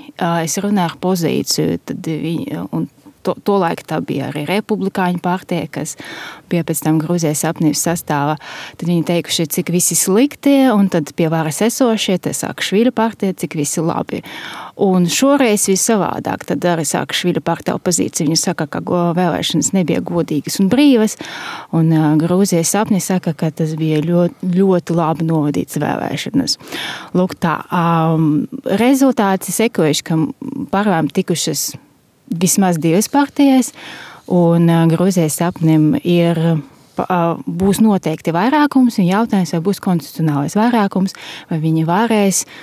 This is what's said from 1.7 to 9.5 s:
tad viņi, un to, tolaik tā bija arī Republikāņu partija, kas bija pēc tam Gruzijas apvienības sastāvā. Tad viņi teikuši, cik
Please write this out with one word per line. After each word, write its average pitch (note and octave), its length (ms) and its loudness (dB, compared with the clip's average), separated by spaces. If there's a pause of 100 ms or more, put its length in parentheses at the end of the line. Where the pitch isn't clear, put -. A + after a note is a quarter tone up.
tad - 220 -10
viņi, D#3+ 640 -6
un D#3+ 220 -4 (300)
to, - 180 -4
tolaik F#3+ 480 -2
tā D#3+ 160 -4
bija C3+ 300 -6
arī D3 100 -6
Republikāņu F#3 800 -2
partija, F3+ 480 -4
kas - 220 -8 (560)
bija E3+ 180 0
pēc E3 160 -4
tam D#3 160 2
Gruzijas D#3+ 480 -2
apvienības D#3 400 0
sastāvā. D#3 460 -2 (380)
Tad - 180 -8
viņi E3+ 180 2
teikuši, E3+ 400 -2
cik F3 240 -4